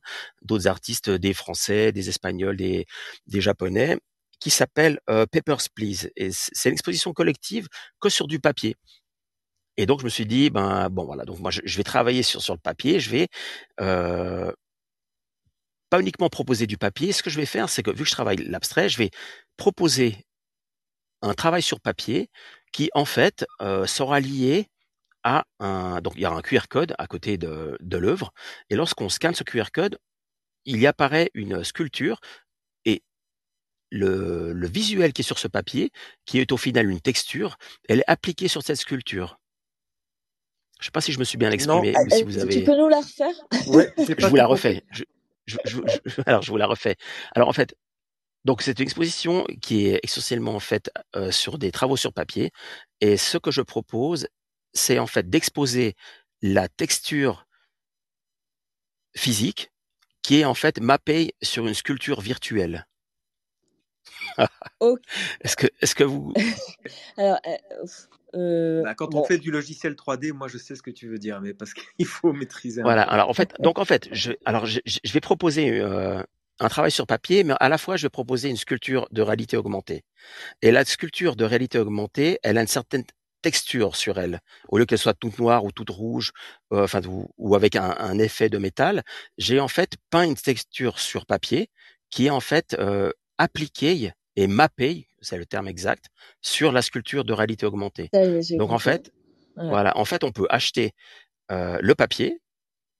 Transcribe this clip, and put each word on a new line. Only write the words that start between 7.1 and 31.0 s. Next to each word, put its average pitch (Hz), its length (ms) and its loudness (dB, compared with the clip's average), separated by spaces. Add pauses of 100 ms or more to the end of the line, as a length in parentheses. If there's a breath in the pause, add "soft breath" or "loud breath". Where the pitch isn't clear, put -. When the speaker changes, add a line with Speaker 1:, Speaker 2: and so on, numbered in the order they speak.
Speaker 1:
collective 170 540 -2 (340 loud breath)
que 208 80 2
sur - 200 0
du 151 100 -4
papier. - 380 0 (1000 soft breath)
Et 101 100 2
donc, 143 120 6
je 131 60 -8
me 117 60 -2
suis 110 160 -4
dit, 131 240 4
ben, 98 400 0
bon, 92 160 -4
voilà, 67 180 -10
donc 87 160 -12
moi, 92 100 -4
je, - 140 -4
je 90 120 -6
vais 101 60 -2
travailler 123 400 2
sur, - 180 0
sur 95 140 -4
le 85 60 -12
papier, 147 400 0
je 110 100 -4
vais, 143 180 0 (520 loud breath)
euh, 90 720 -2 (1400)
pas 180 100 6
uniquement 185 280 0
proposer 117 400 0
du 104 80 -4
papier. 127 360 -2
Ce - 100 -2
que - 80 -6
je 147 60 -6
vais 151 100 -2
faire, - 220 -2
c'est - 140 -2
que, - 80 -2
vu 110 140 -4
que - 40 -4
je - 40 0
travaille 104 240 0
l'abstrait, - 520 -2
je - 100 -2
vais 101 120 2 (460 loud breath)
proposer 139 720 0 (960)
un 101 120 -2
travail 170 280 0
sur - 180 -4
papier 127 500 -4 (420 loud breath)
qui, 151 220 -2
en 147 100 4
fait, 139 400 2 (160)
euh, 95 260 0
sera 143 340 0
lié 139 480 0 (560)
à 127 220 2 (120)
un, 92 420 -4
donc 85 140 -6
il - 80 -6
y 98 40 0
a 85 40 0
un 80 120 -6
Q - 160 2
R - 100 -4
code 160 300 -2
à - 80 -6
côté 95 320 -6
de, 78 420 -8
de 92 180 -6
l'œuvre, 127 340 0 (380 loud breath)
et 104 60 -2
lorsqu'on 131 320 -2
scanne 165 260 0
ce - 80 -6
Q 123 180 -4
R 104 120 -4
code, 196 260 -2 (640)
il 127 140 -2
y 123 80 6
apparaît 156 480 2